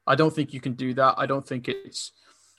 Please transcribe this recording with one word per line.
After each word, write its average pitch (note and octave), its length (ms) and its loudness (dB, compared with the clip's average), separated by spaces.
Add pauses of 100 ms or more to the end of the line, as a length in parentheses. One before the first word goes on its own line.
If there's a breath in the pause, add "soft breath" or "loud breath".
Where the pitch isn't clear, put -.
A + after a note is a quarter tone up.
I C#3 80 4
don't D#3 180 4
think D3+ 200 -4
you C3+ 60 -12
can C3 140 -6
do B2+ 220 -4
that. C3 220 4
I C#3+ 80 -2
don't C#3 220 -4
think B2 220 -6
it's, - 420 -8 (480 soft breath)